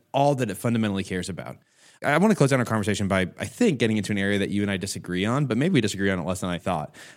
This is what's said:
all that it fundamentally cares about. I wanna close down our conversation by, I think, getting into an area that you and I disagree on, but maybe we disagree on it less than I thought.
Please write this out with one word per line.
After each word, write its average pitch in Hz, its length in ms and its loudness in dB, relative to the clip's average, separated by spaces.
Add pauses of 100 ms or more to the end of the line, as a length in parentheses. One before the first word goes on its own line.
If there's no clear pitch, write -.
(140)
all 143 220 4
that 123 140 -2
it 95 80 -6
fundamentally 110 460 0
cares 92 260 -6
about. 71 280 -12 (460)
I 147 140 2
wanna 202 180 4
close 139 140 4
down 135 100 4
our 117 60 0
conversation 104 420 0
by, 92 220 2 (100)
I - 60 -4
think, 185 340 2
getting 110 160 2
into 104 160 -2
an 104 60 0
area 101 220 2
that 98 100 -2
you 101 120 -2
and 101 80 0
I 98 60 -2
disagree 90 480 -4
on, 131 220 0
but 113 120 -2
maybe 170 180 2
we 123 60 4
disagree 98 300 0
on 92 80 0
it 76 60 -6
less 92 160 -4
than 95 80 -2
I 87 80 -2
thought. 82 360 -4 (240)